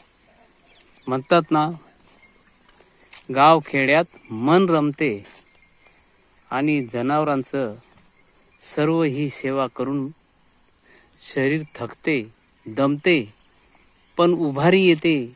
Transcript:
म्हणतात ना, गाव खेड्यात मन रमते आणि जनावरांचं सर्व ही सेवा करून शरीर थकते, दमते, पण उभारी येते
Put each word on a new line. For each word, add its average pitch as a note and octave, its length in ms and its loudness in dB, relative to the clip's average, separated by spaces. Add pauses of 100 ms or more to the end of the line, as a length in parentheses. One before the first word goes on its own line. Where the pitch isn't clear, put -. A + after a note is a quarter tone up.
(1080)
म्हणतात C3+ 440 0
ना, D3+ 160 2 (1700)
गाव D3+ 320 6
खेड्यात C#3 500 0 (160)
मन D#3 360 2
रमते D3 420 0 (1400)
आणि D3 300 0 (120)
जनावरांचं C3+ 840 -2 (1000)
सर्व D#3+ 280 0
ही C#3+ 300 -2
सेवा C3+ 340 -2 (100)
करून C3+ 320 -4 (1160)
शरीर C#3+ 380 -2 (120)
थकते, B2+ 460 -6 (460)
दमते, C#3+ 540 0 (1000)
पण F3 160 4
उभारी E3 520 2
येते E3 300 2 (200)